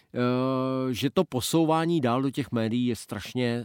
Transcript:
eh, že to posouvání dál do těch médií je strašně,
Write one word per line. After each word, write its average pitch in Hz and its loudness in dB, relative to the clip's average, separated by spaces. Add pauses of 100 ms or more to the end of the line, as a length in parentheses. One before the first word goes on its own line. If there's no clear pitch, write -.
(140)
eh, 131 -2
že 120 -2
to 185 2
posouvání 160 2
dál 123 2
do 139 0
těch 131 -6
médií 117 0
je 117 0
strašně, 120 -4